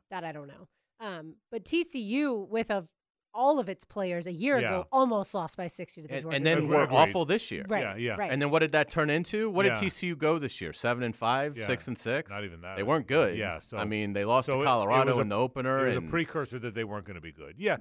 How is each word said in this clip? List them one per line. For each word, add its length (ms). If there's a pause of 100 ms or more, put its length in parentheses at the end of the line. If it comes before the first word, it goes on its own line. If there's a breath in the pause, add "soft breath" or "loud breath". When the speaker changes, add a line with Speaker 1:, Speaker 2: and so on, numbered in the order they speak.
Speaker 1:
Yeah. 120
Speaker 2:
That 40
I 60
don't 160
know. 220 (320)
Um, 340 (160)
but 140
T 180
C 160
U, 500
with 200
a, 180 (440)
all 280
of 100
its 160
players 400
a 80
year 260
Speaker 1:
Yeah. 80
Speaker 2:
ago, 240
almost 440
lost 200
by 120
sixty 340
to 60
the 80
Speaker 3:
And, 80
Speaker 2:
Georgia 120
Speaker 3:
and 100
then 160
Speaker 2:
Tech. 80
Speaker 3:
were 140
Speaker 1:
Agreed. 140
Speaker 3:
awful 280
this 260
year. 180
Speaker 2:
Right, 140
Speaker 1:
Yeah, 120
yeah. 200
Speaker 2:
right. 160
Speaker 3:
And 100
then 80
what 100
did 140
that 160
turn 220
into? 400
What 120
did 100
Speaker 1:
Yeah. 80
Speaker 3:
T 80
C 180
U 100
go 220
this 200
year? 140
Seven 300
and 120
five, 400
Speaker 1:
Yeah. 80
Speaker 3:
six 240
and 100
six? 340
Speaker 1:
Not 120
even 180
that. 140
Speaker 3:
They 80
weren't 240
good. 300
Speaker 1:
Yeah, 220
so 180
Speaker 3:
I 80
mean, 280
they 120
lost 220
Speaker 1:
so 60
Speaker 3:
to 40
Speaker 1:
it, 60
it 20
Speaker 3:
Colorado 460
Speaker 1:
was 80
a, 20
Speaker 3:
in 80
the 80
opener 460
Speaker 1:
it 60
was 80
Speaker 3:
and 100
Speaker 1:
a 20
precursor 500
that 140
they 100
weren't 220
gonna 160
be 100
good. 280
Yeah, 220